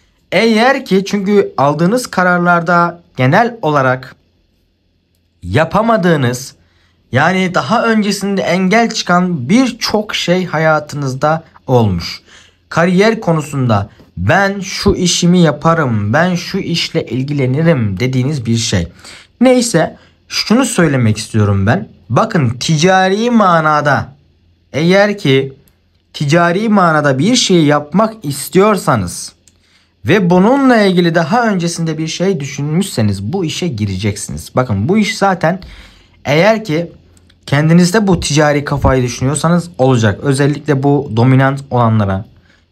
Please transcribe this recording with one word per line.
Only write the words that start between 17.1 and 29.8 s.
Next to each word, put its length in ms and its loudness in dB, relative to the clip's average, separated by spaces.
dediğiniz 460 -2
bir 100 0
şey. 320 -2
Neyse, 560 2
şunu 360 0
söylemek 520 0
istiyorum 500 0
ben. 220 -2
Bakın, 400 0
ticari 800 0
manada, 800 2
eğer 460 2
ki 340 0
ticari 560 0
manada 500 2
bir 180 2
şey 280 2
yapmak 600 0
istiyorsanız 1080 -2